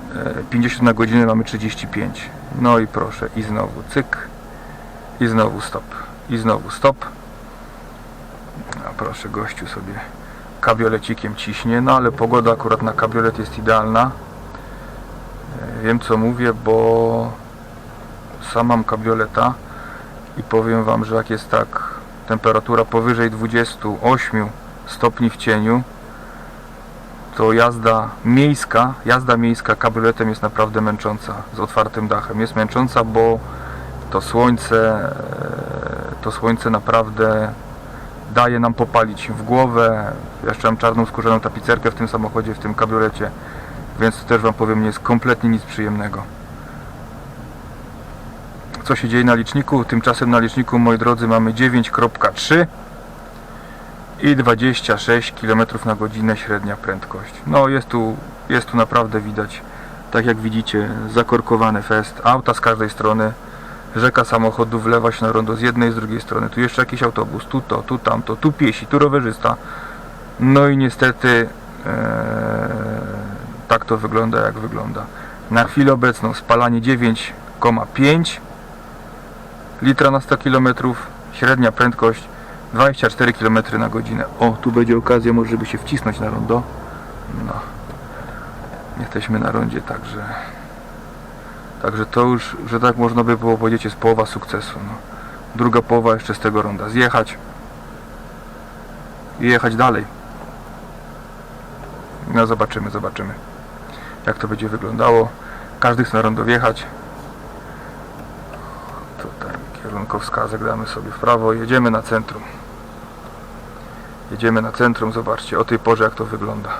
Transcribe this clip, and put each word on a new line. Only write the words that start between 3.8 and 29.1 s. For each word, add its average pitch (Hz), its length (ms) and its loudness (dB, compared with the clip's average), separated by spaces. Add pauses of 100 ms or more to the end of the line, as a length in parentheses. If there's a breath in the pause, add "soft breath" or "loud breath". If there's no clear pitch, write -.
cyk, - 280 -2 (1000 loud breath)
i 120 80 2
znowu 110 340 2
stop, - 220 -8 (460)
i 117 80 -2
znowu 110 320 0
stop. - 360 2 (1800)
A - 100 -8
proszę, - 320 -6
gościu - 380 -8
sobie 98 260 -10 (680 loud breath)
kabriolecikiem 110 760 2
ciśnie, 117 460 0
no 131 140 6
ale 123 160 4
pogoda 117 400 4
akurat 113 300 2
na 110 120 0
kabriolet 113 460 2
jest - 180 -8
idealna. 110 540 4 (1700 loud breath)
E, 110 40 -6
wiem, 117 160 4
co 113 180 2
mówię, 120 360 2 (120)
bo 113 680 4 (1200)
sam 117 140 2
mam 117 160 4
kabrioleta 110 720 0 (840 loud breath)
i 117 60 -4
powiem 113 400 2
wam, 110 220 2
że 110 100 0
jak 113 140 0
jest 107 220 -6
tak 110 320 0 (440)
temperatura 110 580 2
powyżej 117 460 2
dwudziestu 113 680 -2
ośmiu 113 480 2 (360)
stopni 117 440 2
w - 80 -6
cieniu, 113 460 2 (1500 loud breath)
to 110 160 4
jazda 113 560 4 (160)
miejska, 131 680 4 (120)
jazda 123 320 4